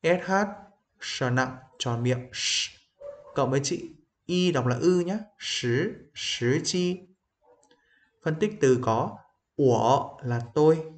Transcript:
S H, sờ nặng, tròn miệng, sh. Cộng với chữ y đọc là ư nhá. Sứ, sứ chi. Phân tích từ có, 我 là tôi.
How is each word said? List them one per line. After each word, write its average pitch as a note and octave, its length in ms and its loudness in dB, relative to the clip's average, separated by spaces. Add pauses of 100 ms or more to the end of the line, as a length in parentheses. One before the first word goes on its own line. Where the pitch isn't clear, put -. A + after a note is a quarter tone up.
S F3 220 2
H, F#3+ 80 -2 (680)
sờ - 300 -4
nặng, B2+ 260 0 (220)
tròn A#2 240 -4
miệng, B2 300 -2
sh. - 380 -4 (640)
Cộng B2+ 160 0
với C3+ 140 2
chữ F3 120 -4 (500)
y F3+ 260 2
đọc B2+ 140 0
là B2 100 2
ư F3 240 4
nhá. F#3 180 -2 (200)
Sứ, C3+ 560 -2 (200)
sứ B2+ 500 -2
chi. F3+ 360 -2 (1200)
Phân D#3+ 160 -2
tích G#3 200 -2
từ B2+ 220 6
có, B2 360 -2 (380)
我 B2 680 2
là A#2+ 180 -2 (140)
tôi. D#3+ 440 4